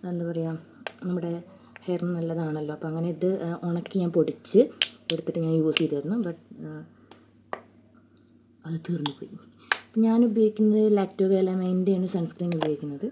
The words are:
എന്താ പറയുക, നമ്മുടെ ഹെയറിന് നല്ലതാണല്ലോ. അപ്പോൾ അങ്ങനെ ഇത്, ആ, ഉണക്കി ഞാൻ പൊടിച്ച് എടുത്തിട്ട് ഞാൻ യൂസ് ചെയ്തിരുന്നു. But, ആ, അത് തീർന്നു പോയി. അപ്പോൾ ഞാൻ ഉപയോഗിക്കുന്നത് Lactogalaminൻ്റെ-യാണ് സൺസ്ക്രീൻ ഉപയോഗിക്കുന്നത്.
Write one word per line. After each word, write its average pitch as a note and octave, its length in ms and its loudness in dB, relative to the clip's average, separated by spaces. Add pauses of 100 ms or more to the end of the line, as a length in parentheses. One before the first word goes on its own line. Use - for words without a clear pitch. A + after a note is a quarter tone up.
(120)
എന്താ E3+ 200 -4
പറയുക, E3 260 -4 (500)
നമ്മുടെ E3+ 260 -2 (520)
ഹെയറിന് F3 340 -2
നല്ലതാണല്ലോ. D#3 580 -4
അപ്പോൾ E3 140 -6
അങ്ങനെ E3 240 -2
ഇത്, F3+ 140 0 (180)
ആ, - 20 -4 (200)
ഉണക്കി E3+ 340 -4
ഞാൻ E3+ 160 -2
പൊടിച്ച് - 420 4 (520)
എടുത്തിട്ട് E3 340 -4
ഞാൻ D#3+ 140 2
യൂസ് D#3 200 2
ചെയ്തിരുന്നു. D#3 360 0 (100)
But, E3 120 -8 (280)
ആ, - 20 -10 (2000)
അത് E3 100 -6 (100)
തീർന്നു D#3 300 -4
പോയി. - 140 -14 (560)
അപ്പോൾ A3 220 2
ഞാൻ A3+ 180 4
ഉപയോഗിക്കുന്നത് G#3+ 560 4 (160)
Lactogalaminൻ്റെ-യാണ് F#3 1120 2
സൺസ്ക്രീൻ F3 460 -2
ഉപയോഗിക്കുന്നത്. D3 520 -4